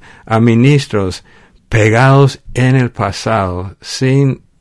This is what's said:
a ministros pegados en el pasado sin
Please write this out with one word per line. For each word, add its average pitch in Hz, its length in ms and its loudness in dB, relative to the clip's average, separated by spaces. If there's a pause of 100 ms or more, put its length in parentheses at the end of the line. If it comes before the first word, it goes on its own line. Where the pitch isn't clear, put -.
(260)
a 110 140 0
ministros 117 840 0 (460)
pegados 131 720 2 (140)
en 127 200 0
el 123 140 0
pasado 98 920 -6
sin 135 640 -2 (200)